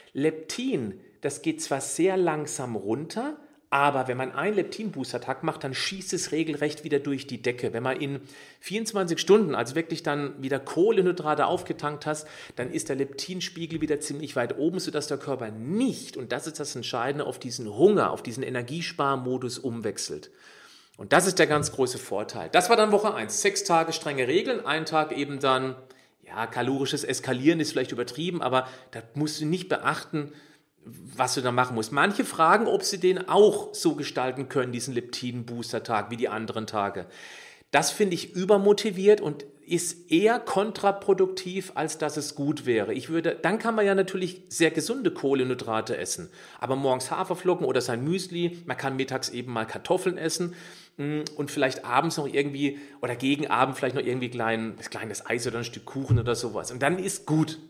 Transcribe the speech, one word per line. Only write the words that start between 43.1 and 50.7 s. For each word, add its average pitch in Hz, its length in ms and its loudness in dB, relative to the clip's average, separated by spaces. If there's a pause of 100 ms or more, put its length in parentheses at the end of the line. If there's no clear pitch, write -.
dann 196 200 2
kann 226 160 0
man 208 100 4
ja 196 80 4
natürlich 185 540 0
sehr 160 240 4
gesunde 190 400 0
Kohlenhydrate 123 840 0
essen. 87 320 -6 (300)
Aber 127 160 -2
morgens 131 380 2
Haferflocken 175 520 0
oder 127 160 2
sein 120 220 -2
Müsli, 175 640 -2
man 127 100 -4
kann 135 200 -4
mittags 131 320 -2
eben 120 240 -8
mal 110 140 -2
Kartoffeln - 520 -2
essen, 170 380 -4 (400)